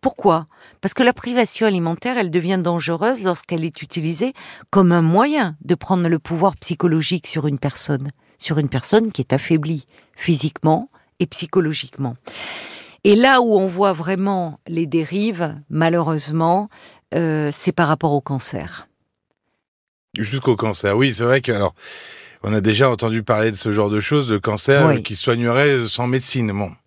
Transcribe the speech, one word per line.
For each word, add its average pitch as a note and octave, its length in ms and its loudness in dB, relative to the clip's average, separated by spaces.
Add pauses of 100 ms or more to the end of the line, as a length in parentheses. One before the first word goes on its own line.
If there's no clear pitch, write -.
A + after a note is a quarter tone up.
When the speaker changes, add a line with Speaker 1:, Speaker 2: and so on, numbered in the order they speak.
Speaker 1:
Pourquoi ? E3 460 0 (340)
Parce - 120 -4
que - 100 -2
la B3 100 4
privation A#3+ 520 -2
alimentaire, F#3 520 -2
elle G3 120 -2
devient F3 320 0
dangereuse F3 640 -2
lorsqu'elle E3+ 400 -4
est D#3+ 180 -8
utilisée E3 520 -4 (360)
comme F#3 220 6
un F3 100 6
moyen G3+ 640 2
de E3+ 120 0
prendre F3 340 -2
le E3 100 2
pouvoir E3+ 380 0
psychologique E3 720 -2
sur D3+ 200 -4
une C#3+ 120 -2
personne, C#3 500 -2 (280)
sur D3+ 200 -4
une C#3+ 120 0
personne G#3 440 2
qui - 80 -6
est - 100 -4
affaiblie D3+ 560 0 (260)
physiquement D#3 760 0 (320)
et F3 40 0
psychologiquement. C#3+ 920 -4 (880)
Et G3+ 100 8
là B3+ 240 6
où A3+ 180 4
on F#3+ 100 2
voit F#3+ 260 0
vraiment F3+ 760 -2
les E3 180 -2
dérives, E3 720 -2 (140)
malheureusement, E3 960 0 (480)
euh, D#3 380 0
c'est - 180 -2
par E3+ 160 2
rapport D3+ 240 0
au C#3+ 80 2
cancer. - 680 -6 (1300)
Speaker 2:
Jusqu'au A#2 380 0
cancer, G#2 420 0
oui, C3 160 2
c'est A2 100 -2
vrai B2+ 180 4
que, B2+ 100 -4
alors, G2+ 240 0 (680)
on G2+ 100 -4
a G#2+ 80 2
déjà A2 280 4
entendu A2+ 340 -2
parler A2 280 2
de G2+ 40 -8
ce G#2+ 160 -2
genre G#2 180 2
de G#2+ 100 0
choses, C#3 280 0
de G#2+ 100 0
cancer, C3+ 500 2
Speaker 1:
Oui. D3 80 4
Speaker 2:
euh, A#2 60 -4
qui G#2 140 -8
soignerait A#2+ 720 2
sans B2 200 -2
médecine, B2 440 -2
bon. G2 200 -4 (160)